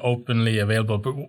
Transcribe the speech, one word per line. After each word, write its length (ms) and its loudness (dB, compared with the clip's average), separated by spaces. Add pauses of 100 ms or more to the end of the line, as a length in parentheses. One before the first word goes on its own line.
openly 560 0
available, 380 0
but 120 -2
w-, 180 -8